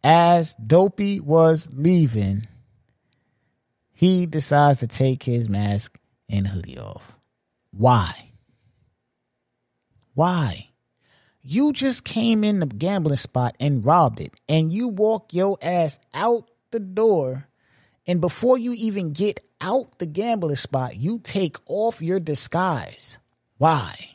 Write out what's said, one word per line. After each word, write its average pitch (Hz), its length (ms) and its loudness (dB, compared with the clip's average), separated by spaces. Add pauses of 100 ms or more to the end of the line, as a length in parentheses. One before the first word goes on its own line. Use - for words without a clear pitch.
as 170 520 4
Dopey 190 640 2
was 160 500 4
leaving, 117 760 2 (1500)
he 180 320 2
decides 147 560 2
to 120 60 -4
take 131 360 -2
his 120 240 -2
mask 101 500 -4 (300)
and 101 180 -2
hoodie 92 320 -8
off. - 380 -18 (560)
Why? 107 600 2 (1800)
Why? 151 560 -2 (720)
You 233 300 0
just 262 320 -2
came 226 400 0
in 208 160 2
the 165 60 0
gambling 151 500 -2
spot 123 440 -2
and 143 260 0
robbed 147 340 4
it, - 140 -12 (160)
and 160 220 2
you 233 180 -4
walk 214 440 -2
your 190 280 0
ass 165 360 -2 (160)
out 226 360 -2 (220)
the 226 80 -4
door, 185 680 -2 (580)
and 180 140 0
before 226 380 2
you 240 160 -4
even 202 400 -4
get 196 260 -2 (220)
out 214 380 -4
the 180 60 -6
gambling 175 520 -4
spot, 127 400 -6
you 190 220 -4
take 185 360 -4 (120)
off 214 340 -2
your 175 180 -2
disguise. 160 1000 -4 (400)
Why? 143 380 0 (200)